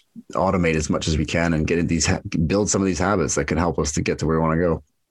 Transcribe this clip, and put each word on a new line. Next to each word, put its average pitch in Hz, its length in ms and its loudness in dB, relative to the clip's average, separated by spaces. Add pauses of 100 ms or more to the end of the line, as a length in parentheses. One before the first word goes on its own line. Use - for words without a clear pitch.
(340)
automate 87 420 2
as 78 140 0
much 80 200 -2
as 76 80 2
we 76 80 0
can 85 280 0
and 78 140 0
get 85 100 2
in 85 100 0
these, 82 180 0
ha-, 92 160 0 (260)
build 98 220 0
some 98 120 0
of 98 40 0
these 90 140 0
habits 90 360 0
that 73 100 0
can 80 120 -2
help 82 220 0
us 76 140 -2
to 87 80 -2
get 82 180 -2
to - 60 -4
where 80 140 2
we - 20 2
wanna 80 200 2
go. 82 200 0 (300)